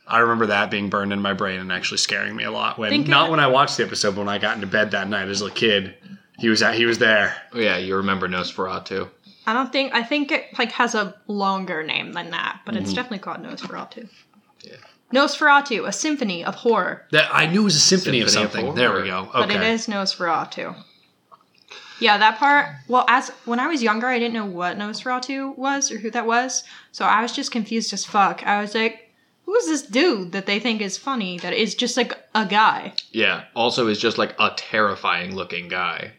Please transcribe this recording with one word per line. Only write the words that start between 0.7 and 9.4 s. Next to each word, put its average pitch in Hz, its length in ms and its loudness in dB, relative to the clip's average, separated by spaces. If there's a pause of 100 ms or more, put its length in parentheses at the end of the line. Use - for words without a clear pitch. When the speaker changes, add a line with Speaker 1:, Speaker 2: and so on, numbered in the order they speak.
Speaker 1:
being 101 180 -2
burned 101 240 0
in 101 80 -2
my 98 120 2
brain 95 260 -2
and 92 120 -6
actually 90 280 -4
scaring 104 360 -2
me 117 80 -4
a 110 80 -4
lot. 110 280 -4
When, 107 100 -2
Speaker 2:
Think 147 180 0
Speaker 1:
not 147 200 6
Speaker 2:
it 165 40 0
Speaker 1:
when 160 80 2
I 143 80 6
watched 135 300 4
the 117 80 2
episode, 98 300 -2
but 101 60 -4
when 101 80 -4
I 101 100 -2
got 107 160 0
into 104 120 -8
bed 104 240 2
that 98 160 -2
night 98 200 -2
as 101 160 -4
a 98 80 -6
kid, 101 420 2 (460)
he 113 100 2
was 110 140 4
at, 110 100 4
he 117 120 2
was 117 120 2
there. 107 380 4 (180)
Speaker 3:
Oh, 120 60 -6
yeah, 101 180 2
you 92 180 -2
remember 95 320 0
Nosferatu. 92 840 -6 (360)